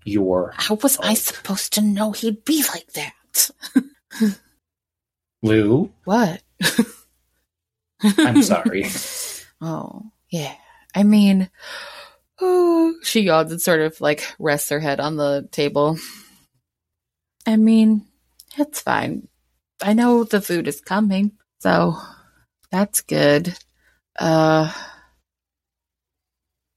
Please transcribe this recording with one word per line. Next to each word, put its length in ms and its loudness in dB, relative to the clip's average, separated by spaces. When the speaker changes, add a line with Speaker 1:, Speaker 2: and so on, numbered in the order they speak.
Speaker 1:
your 520 0
Speaker 2:
How 200 -4
was 220 0
I 160 0
Speaker 1:
fault. 40 0
Speaker 2:
supposed 560 -8
to 80 0
know 300 0
he'd 320 -6
be 280 0
like 220 -12
that? 560 -6
<laughs> 180 0
Speaker 1:
Lou? 500 2
Speaker 2:
What? 380 0
<laughs> 1400 -8
Speaker 1:
I'm 240 4
sorry. 480 0
Speaker 2:
<laughs> 60 -8
Oh, 520 -10
yeah. 240 -8
I 80 2
mean, 480 4
<sighs> 640 2
she 200 0
yawns 280 2
and 100 -8
sort 200 2
of, 200 -4
like, 240 -2
rests 300 -2
her 100 -2
head 220 -4
on 160 -4
the 340 -2
table. 480 0
I 120 0
mean, 500 4
it's 240 -4
fine. 460 -4
I 120 0
know 280 4
the 180 -2
food 280 -4
is 120 -6
coming, 520 0
so 380 2
that's 300 -2
good. 520 2
Uh, 560 2